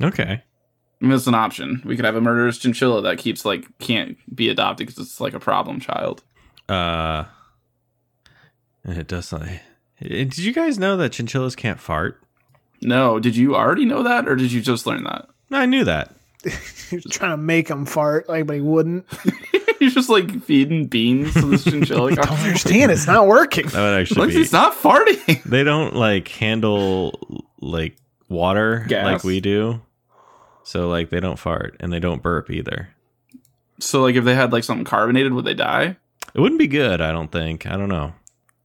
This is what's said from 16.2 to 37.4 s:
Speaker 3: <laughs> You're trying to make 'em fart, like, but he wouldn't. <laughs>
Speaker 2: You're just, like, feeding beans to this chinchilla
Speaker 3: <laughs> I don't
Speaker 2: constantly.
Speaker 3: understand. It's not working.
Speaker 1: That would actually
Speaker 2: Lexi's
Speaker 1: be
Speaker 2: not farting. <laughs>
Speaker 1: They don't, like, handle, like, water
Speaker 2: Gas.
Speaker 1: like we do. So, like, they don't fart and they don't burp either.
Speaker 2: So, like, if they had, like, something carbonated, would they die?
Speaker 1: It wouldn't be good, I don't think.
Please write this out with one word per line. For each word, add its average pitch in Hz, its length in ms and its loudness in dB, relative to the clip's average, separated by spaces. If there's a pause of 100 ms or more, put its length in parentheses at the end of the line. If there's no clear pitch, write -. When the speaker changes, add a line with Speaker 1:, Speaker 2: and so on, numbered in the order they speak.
Speaker 3:
<laughs> - 460 -12
You're 180 100 -8 (100)
trying 180 220 -4
to 151 40 -4
make 160 340 0
'em 143 160 -4
fart, 151 420 0
like, 160 180 -2
but 147 100 -4
he 143 60 -4
wouldn't. 160 440 0 (360)
<laughs> - 380 -2
Speaker 2:
You're 269 100 6
just, 254 200 2
like, 196 340 2
feeding 147 420 2
beans 127 480 0
to 160 120 6
this 143 180 2
chinchilla 135 480 2
Speaker 3:
<laughs> - 0 -
I - 20 2
don't 143 120 2
Speaker 2:
constantly. 156 220 0
Speaker 3:
understand. 202 440 4
It's 147 140 0
not 202 200 6
working. 208 420 4
Speaker 1:
That 98 120 -2
would 101 200 2
actually 208 320 2
Speaker 2:
Lexi's 320 180 4
Speaker 1:
be 160 60 4
Speaker 2:
not 294 180 4
farting. 294 720 4
<laughs> - 60 -10
Speaker 1:
They 135 140 4
don't, 151 300 0
like, 104 340 2
handle, 104 1160 -2 (140)
like, 80 360 -6 (320)
water 104 600 0
Speaker 2:
Gas. 101 160 2
Speaker 1:
like 95 200 0
we 92 160 0
do. 107 400 0 (800)
So, 87 260 -4
like, 85 220 -4
they 87 100 -4
don't 90 180 -4
fart - 420 -6
and 87 120 -6
they 85 80 -4
don't 85 220 -2
burp 87 280 -2
either. - 400 -8 (920)
Speaker 2:
So, 135 220 0
like, 127 120 4
if 123 100 2
they 123 100 4
had, 127 180 2
like, 117 120 2
something 117 200 -4
carbonated, 123 480 2
would 127 140 -2
they - 80 -2
die? 156 420 -2 (380)
Speaker 1:
It 117 60 2
wouldn't 285 200 2
be 269 80 2
good, 127 320 0
I 80 120 0
don't 80 200 -6
think. 80 340 -4